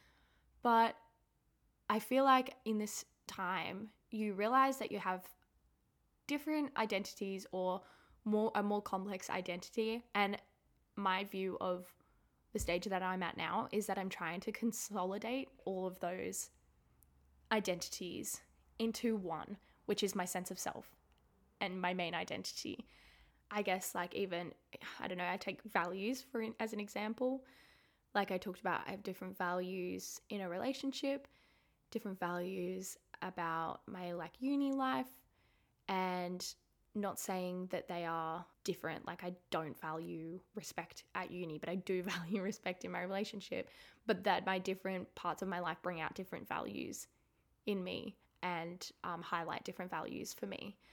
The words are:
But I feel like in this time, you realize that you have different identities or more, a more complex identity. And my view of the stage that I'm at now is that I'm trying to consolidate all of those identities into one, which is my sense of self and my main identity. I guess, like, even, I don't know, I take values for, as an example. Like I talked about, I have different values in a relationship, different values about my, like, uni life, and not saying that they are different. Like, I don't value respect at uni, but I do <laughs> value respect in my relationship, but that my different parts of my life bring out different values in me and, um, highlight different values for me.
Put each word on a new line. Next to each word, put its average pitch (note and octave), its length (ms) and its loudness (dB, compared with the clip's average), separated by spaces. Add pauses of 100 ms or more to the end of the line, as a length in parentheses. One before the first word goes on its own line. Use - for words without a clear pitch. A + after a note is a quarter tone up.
(640)
But A#3 320 8 (960)
I G#3+ 100 6
feel C4 260 6
like B3+ 300 8 (100)
in A3 140 2
this G#3+ 260 -2 (220)
time, F#3 640 -2 (220)
you G#3+ 240 0
realize C4 440 6
that - 140 -4
you G3+ 60 0
have F#3 240 0 (1040)
different D4 500 2
identities G3+ 720 0
or F#3 300 2 (440)
more, G#3+ 300 4
a G#3 80 6
more G#3 200 2
complex F#3+ 480 -2
identity. A3 720 -2 (100)
And G3+ 220 4 (580)
my G3 300 4
view F#3+ 360 -2
of F3+ 260 0 (680)
the G#3+ 60 0
stage F3+ 260 2
that F#3 180 0
I'm F#3 200 0
at - 140 -2
now F3 360 0
is G3+ 140 2
that G3 120 0
I'm F#3+ 100 0
trying F3 320 -4
to A3 120 -4
consolidate G#3+ 960 -2 (160)
all F#3 220 0
of F#3 140 -4
those F#3 500 -2 (1040)
identities F#3 880 -2 (380)
into A3+ 380 2
one, F3+ 400 -4 (300)
which - 160 2
is G3 120 2
my F#3 100 2
sense F3+ 260 -2
of F#3 80 -8
self - 280 -4 (760)
and F#3 200 -2
my F3+ 140 2
main F3 200 0
identity. - 720 -4 (640)
I G#3 120 0
guess, F#3+ 320 0
like, F3+ 200 -2
even, F3+ 380 -2 (480)
I - 80 -4
don't F3+ 100 -4
know, F3+ 100 2
I F3+ 80 2
take - 280 -6
values G3 680 0
for, A3+ 140 0 (160)
as A3+ 120 0
an G#3 80 -2
example. A3+ 640 0 (680)
Like G3+ 160 4
I F#3 80 2
talked F#3 220 -6
about, F3 260 2
I - 60 -4
have G3+ 100 -6
different F#3 340 -8
values F#3 840 -2 (100)
in G3+ 100 -2
a F#3+ 80 -2
relationship, C4+ 800 0 (640)
different G3 280 -4
values F3+ 800 -2 (260)
about E3 640 0
my, F3+ 260 -6
like, E3+ 260 -4
uni C#4 340 4
life, C4 360 2 (800)
and F3+ 580 0 (480)
not G3+ 240 0
saying F3+ 520 -2
that - 180 -2
they F3 160 -2
are E3 400 0 (200)
different. E3+ 420 -2
Like, F3 180 -6
I F3+ 80 -2 (180)
don't D#3+ 300 -2
value E3 580 -4 (160)
respect - 500 -8 (100)
at F#3 160 -4
uni, E3 280 -4
but - 100 -4
I F3 60 0
do F#3 280 0
<laughs> - 20 -2
value F3+ 380 0
respect F#3 420 -2
in F3+ 80 -4
my F3 100 0
relationship, G3 680 -4 (380)
but G3 180 4
that F#3 220 6
my F#3+ 120 4
different F#3+ 580 -2
parts - 260 -2
of F#3+ 60 -2
my F3+ 100 0
life E3+ 240 -2
bring F3 180 -2
out - 140 -2
different - 340 -6
values - 600 -4 (580)
in G3 160 0
me F#3 340 -6 (280)
and, F3 440 -4 (140)
um, F3 200 -4
highlight E3+ 420 -2
different F#3 260 -6
values - 420 -4
for - 140 -6
me. G3 300 -8 (160)